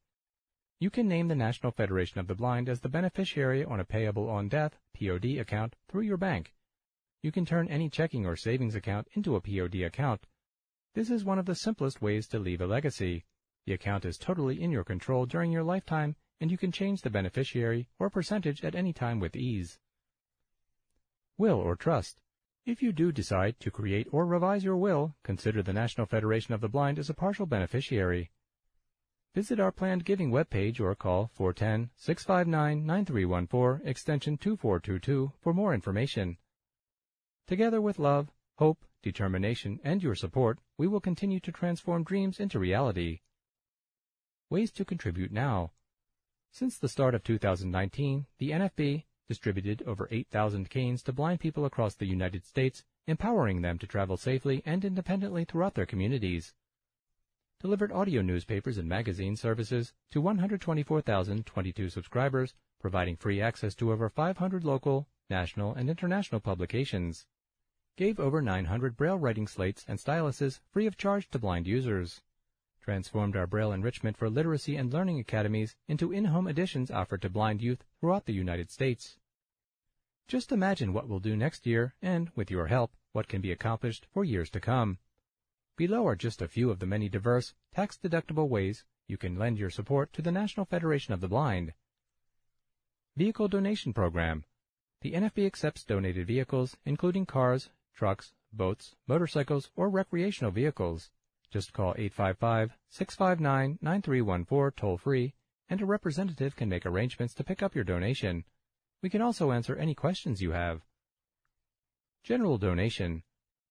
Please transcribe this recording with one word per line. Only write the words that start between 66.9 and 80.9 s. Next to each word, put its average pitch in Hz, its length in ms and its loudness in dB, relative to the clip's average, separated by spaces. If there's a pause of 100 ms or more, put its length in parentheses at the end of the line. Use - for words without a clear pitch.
Gave 196 240 0
over 147 220 2
nine 95 240 0
hundred 120 300 0
braille 175 200 2
writing 113 300 0
slates - 420 -2
and 104 100 -4
styluses 143 600 -2 (100)
free 214 160 2
of 196 120 -2
charge 202 320 0
to 135 80 -4
blind 87 280 0
users. 101 540 0 (600)
Transformed 101 520 -2
our 90 120 0
braille 107 260 0
enrichment 107 420 -2
for 113 140 -2
literacy 147 480 0
and 127 160 -2
learning 175 260 0
academies 107 560 0 (140)
into 165 240 0
in-home 185 340 2
editions 147 440 -2
offered 98 320 -2
to 92 80 -2
blind 107 320 0
youth 123 200 -2 (160)
throughout 180 280 0
the 110 80 -2
United 90 360 -2
States. - 460 -2 (1120)
Just 254 240 -2
imagine 185 400 2